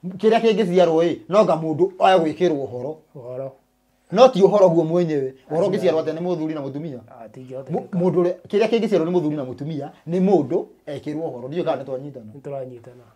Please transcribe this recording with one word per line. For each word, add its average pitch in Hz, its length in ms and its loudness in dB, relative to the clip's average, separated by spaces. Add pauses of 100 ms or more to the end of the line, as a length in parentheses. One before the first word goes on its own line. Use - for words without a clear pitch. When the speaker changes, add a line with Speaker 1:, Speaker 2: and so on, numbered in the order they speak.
Speaker 1:
Kĩrĩa 220 360 2
kĩngĩciarwo 180 640 4
ĩ, 165 160 -2 (100)
no 190 100 4
anga 180 160 4
mũndũ 160 300 0 (140)
oe 190 200 6
gwĩkĩrwo 156 460 -2
ũhoro. 123 260 -10 (240)
Speaker 2:
Ũhoro. 127 360 -12 (600)
Speaker 1:
No 226 180 8
ti 180 120 -2
ũhoro 190 280 6
guo 165 140 2
mwenyewe. 156 460 -2 (200)
Ũhoro 165 180 0
Speaker 2:
Aciarwo. - 20 0
Speaker 1:
ũngĩciarwo 165 320 0
atĩa 156 140 -4
nĩ 165 60 -10
mũthuri 160 320 -4
na 151 80 -8
mũtumia? 139 460 -10
Speaker 2:
Ah, 117 200 -20
tingĩhoteteka. 131 440 -14
Speaker 1:
Mũ-, 220 180 -6
mũndũ 180 320 0
ũrĩa, 175 140 0 (120)
kĩrĩa 208 220 2
kĩngĩciarwo 208 360 0
nĩ 175 60 -4
mũthuri 151 240 0
na 147 80 -6
mũtumia 143 480 -10 (160)
nĩ 175 200 -2
mũndũ 165 380 2 (220)
ekĩrwo 147 400 -8
ũhoro. 131 200 -12
Ndiũĩ 160 180 -6
kana 139 180 -4
nĩ - 20 -12
twanyitana. 135 480 -12
Speaker 2:
Nĩ 135 80 -20
tũranyitana. 123 640 -14 (100)